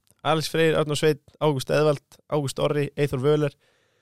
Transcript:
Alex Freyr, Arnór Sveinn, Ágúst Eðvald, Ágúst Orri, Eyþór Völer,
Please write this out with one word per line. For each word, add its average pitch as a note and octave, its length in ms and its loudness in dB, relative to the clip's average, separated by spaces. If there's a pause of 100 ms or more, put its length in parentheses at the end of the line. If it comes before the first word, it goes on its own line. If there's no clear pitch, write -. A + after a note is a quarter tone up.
(240)
Alex D3+ 280 -2
Freyr, D#3+ 260 2
Arnór D3+ 220 -2
Sveinn, D#3 200 2 (180)
Ágúst C#3+ 340 -2
Eðvald, D3 320 2 (220)
Ágúst D3 340 -4
Orri, D3 360 -2
Eyþór C#3+ 280 -2
Völer, D3 320 2 (460)